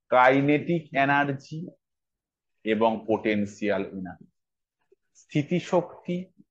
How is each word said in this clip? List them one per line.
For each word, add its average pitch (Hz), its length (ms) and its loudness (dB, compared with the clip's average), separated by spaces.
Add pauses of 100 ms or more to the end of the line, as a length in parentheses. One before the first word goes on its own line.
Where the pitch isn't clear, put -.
(140)
কাইনেটিক 139 680 4 (220)
এনার্জি 143 540 -2 (1040)
এবং 110 260 2 (180)
পোটেনশিয়াল 104 720 -2 (160)
এনার্জি। 92 340 -14 (880)
স্থিতিশক্তি 170 960 -2 (340)